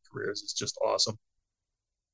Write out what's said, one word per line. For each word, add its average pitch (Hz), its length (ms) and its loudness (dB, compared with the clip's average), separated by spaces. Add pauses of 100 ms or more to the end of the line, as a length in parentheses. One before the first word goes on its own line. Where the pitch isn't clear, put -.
(120)
careers 104 300 -4
is - 120 -6
just - 320 -4
awesome. 107 320 2 (960)